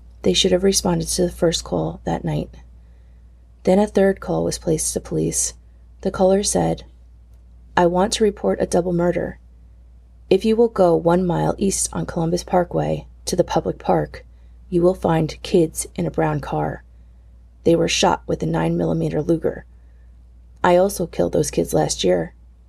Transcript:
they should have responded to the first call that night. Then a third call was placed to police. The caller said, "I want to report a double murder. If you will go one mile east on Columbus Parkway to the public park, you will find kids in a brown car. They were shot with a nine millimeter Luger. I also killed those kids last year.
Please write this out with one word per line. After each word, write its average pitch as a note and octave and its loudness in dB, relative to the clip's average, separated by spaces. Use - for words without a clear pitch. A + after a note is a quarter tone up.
they F#3 2
should F3+ 2
have F3+ 2
responded F3 0
to - -2
the F3 0
first E3+ 0
call E3+ -4
that E3+ -4
night. D#3 -4
Then F#3 4
a G#3 2
third G3 2
call E3 -2
was E3+ -4
placed D#3+ -2
to - -4
police. D#3+ -4
The F#3+ -2
caller G3 2
said, E3 -2
"I F3+ 6
want F3+ 2
to A3 0
report G3 0
a F#3 -2
double F3+ 0
murder. F3 -2
If F#3+ 4
you A3 2
will A#3 4
go F#3 4
one F3 2
mile D#3 0
east G3 -2
on E3+ -4
Columbus E3+ -4
Parkway D#3 -2
to - -4
the F3 2
public - -4
park, - -2
you F3 0
will F3+ 4
find E3 -2
kids - 0
in F3 -4
a D3+ -4
brown D3+ -2
car. D3+ -6
They E3 4
were E3 2
shot - 0
with E3 -4
a D#3+ -2
nine E3 0
millimeter D#3+ -2
Luger. E3 -2
I F3+ 4
also F#3+ 0
killed E3+ -4
those D#3+ 0
kids E3+ -2
last D#3 -2
year. F3+ 0